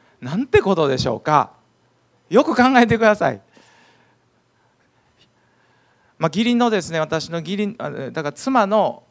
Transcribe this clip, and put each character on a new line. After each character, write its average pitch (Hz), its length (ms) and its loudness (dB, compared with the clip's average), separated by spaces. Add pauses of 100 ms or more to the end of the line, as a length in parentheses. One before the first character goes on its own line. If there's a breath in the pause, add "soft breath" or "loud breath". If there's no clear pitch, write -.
(200 soft breath)
な 131 160 -8
ん 254 120 -2
て - 160 2
こ 196 120 0
と 160 120 0
で 131 100 0
し 123 100 -4
ょ 113 100 -2
う - 40 -14
か。 151 300 0 (760)
よ 214 160 4
く 320 120 -2
考 247 80 4 (160)
え 233 80 6
て 226 100 2
く 220 60 0
だ 214 100 6
さ 175 180 0
い。 101 80 -12 (2750 soft breath)
ま 156 80 0
あ、 165 40 0
義 196 140 -2
理 240 120 2
の 240 160 2
で 202 100 0
す 139 100 -12
ね、 165 80 -2
私 156 300 -4
の 170 100 -6
義 165 160 -8
理、 202 220 -4
あ、 147 140 -8
だ 135 320 -8
か 147 60 -6
ら - 20 -4
妻 247 340 0
の 196 460 -2